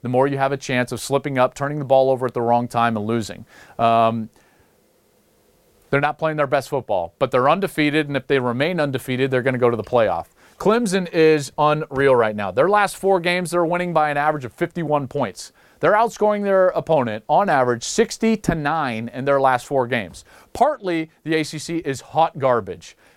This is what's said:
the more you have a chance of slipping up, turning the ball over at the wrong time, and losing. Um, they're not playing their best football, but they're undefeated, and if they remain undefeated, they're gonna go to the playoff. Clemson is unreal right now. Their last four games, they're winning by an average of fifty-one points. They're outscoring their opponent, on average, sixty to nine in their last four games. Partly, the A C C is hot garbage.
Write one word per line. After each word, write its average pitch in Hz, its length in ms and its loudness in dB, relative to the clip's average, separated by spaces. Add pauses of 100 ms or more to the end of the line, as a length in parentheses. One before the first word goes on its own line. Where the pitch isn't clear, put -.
the 120 80 -8
more 127 180 2
you 139 120 -4
have 135 140 0
a 139 40 -2
chance 123 340 -2
of 117 100 -8
slipping 139 360 -2
up, 127 160 2
turning 147 260 -6
the 143 60 -6
ball 135 260 2
over 131 140 0
at 120 80 -4
the 123 100 -4
wrong 120 240 0
time, 117 300 0
and 107 100 -4
losing. 113 380 -4 (340)
Um, 113 520 2 (1600)
they're 143 100 0
not 147 160 -2
playing 156 220 -4
their 147 80 0
best 135 240 -2
football, 101 480 -4
but 127 120 0
they're 131 180 2
undefeated, 156 600 0
and 143 80 -4
if 123 100 -6
they 139 120 2
remain 135 420 -2
undefeated, 131 500 -2
they're 127 120 0
gonna 127 160 0
go 120 100 4
to 117 80 2
the 107 80 -6
playoff. 98 440 0 (300)
Clemson 196 540 0
is 156 440 4
unreal 147 600 2
right 110 180 2
now. 101 160 -4
Their 135 180 2
last 202 280 2
four 190 240 2
games, 175 320 -2
they're 175 120 0
winning 175 280 -2
by 151 180 2
an 143 60 -4
average 147 280 0
of 113 80 -12
fifty-one 151 540 -4
points. 123 460 -8 (260)
They're 165 140 2
outscoring 208 500 0
their 190 280 4
opponent, 127 580 -2
on 185 200 2
average, 123 360 2
sixty 226 540 0
to 170 180 -2
nine 143 580 -4
in 131 100 -8
their 139 160 2
last 131 260 2
four 131 200 0
games. 113 380 -6 (280)
Partly, 185 600 -2 (100)
the 160 140 -2
A 156 80 -2
C 151 160 -10
C 170 160 -8
is 143 240 -6
hot 160 400 -2
garbage. 104 560 -2 (200)